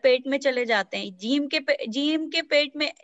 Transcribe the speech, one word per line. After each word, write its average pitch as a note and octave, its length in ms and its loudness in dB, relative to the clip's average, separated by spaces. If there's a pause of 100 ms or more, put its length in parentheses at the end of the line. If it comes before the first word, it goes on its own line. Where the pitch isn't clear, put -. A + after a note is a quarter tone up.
पेट C4 240 4
में C#4 120 0
चले B3+ 260 0
जाते G3+ 320 0
हैं, G3 200 -10
जीम C4+ 300 0
के D#4 120 -2
पे-, C#4 300 -2
जीम D4 400 -2
के E4 120 -2
पेट D4 340 0
में, D4+ 180 -4 (100)